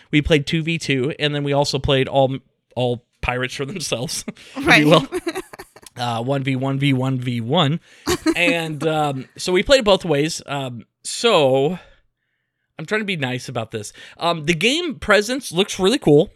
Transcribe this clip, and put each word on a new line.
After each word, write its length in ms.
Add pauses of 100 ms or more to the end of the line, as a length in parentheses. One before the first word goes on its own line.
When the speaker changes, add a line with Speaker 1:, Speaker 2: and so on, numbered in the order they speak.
Speaker 1:
We 120
played 260
two 160
v 140
two, 420
and 160
then 80
we 80
also 280
played 280
all, 300 (400)
all 280 (160)
pirates 340
for 100
themselves, 600
<laughs> 300
if 20
you 80
Speaker 2:
Right. 200
Speaker 1:
will. 200 (920)
Uh, 260
one 200
v 120
one 240
v 140
one 260
v 220
one. 400 (540)
And, 520
um, 480
so 160
we 120
played 160
it 60
both 200
ways. 400
Um, 400 (180)
so 720 (1000)
I'm 80
trying 160
to 40
be 120
nice 320
about 220
this. 200 (260)
Um, 280
the 80
game 420
presence 560
looks 280
really 200
cool. 360